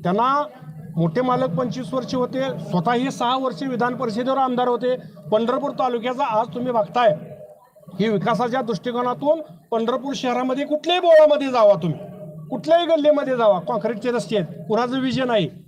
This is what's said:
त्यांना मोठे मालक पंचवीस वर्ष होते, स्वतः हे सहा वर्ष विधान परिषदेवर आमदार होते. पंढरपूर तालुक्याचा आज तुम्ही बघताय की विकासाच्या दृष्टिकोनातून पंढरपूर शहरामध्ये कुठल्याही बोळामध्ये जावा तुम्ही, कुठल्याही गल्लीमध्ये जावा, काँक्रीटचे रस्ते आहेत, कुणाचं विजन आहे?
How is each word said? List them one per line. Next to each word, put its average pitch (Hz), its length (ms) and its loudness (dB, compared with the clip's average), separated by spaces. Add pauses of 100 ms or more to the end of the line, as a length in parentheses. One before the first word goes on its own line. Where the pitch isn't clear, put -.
त्यांना 240 400 2 (520)
मोठे 170 260 0
मालक 254 280 0
पंचवीस 254 440 -4
वर्ष 254 220 -4
होते, 254 260 -2 (180)
स्वतः 175 320 -2
हे 254 200 0
सहा 254 260 0
वर्ष 262 260 -4
विधान 247 320 -2
परिषदेवर 247 420 -2
आमदार 247 300 0
होते. 247 280 0 (360)
पंढरपूर 247 400 0
तालुक्याचा 247 680 -2
आज 240 160 -4
तुम्ही 247 160 -4
बघताय 226 460 2 (800)
की 214 120 2
विकासाच्या 226 520 0
दृष्टिकोनातून 247 800 -2 (300)
पंढरपूर 247 440 -2
शहरामध्ये 254 500 -2
कुठल्याही 302 360 0
बोळामध्ये 302 460 8
जावा 226 260 6
तुम्ही, 165 260 -2 (500)
कुठल्याही 330 360 2
गल्लीमध्ये 294 520 2
जावा, 208 220 4
काँक्रीटचे 226 520 -4
रस्ते 220 260 -2
आहेत, 165 100 0 (200)
कुणाचं 240 320 0
विजन 254 300 -2
आहे? 214 180 2 (200)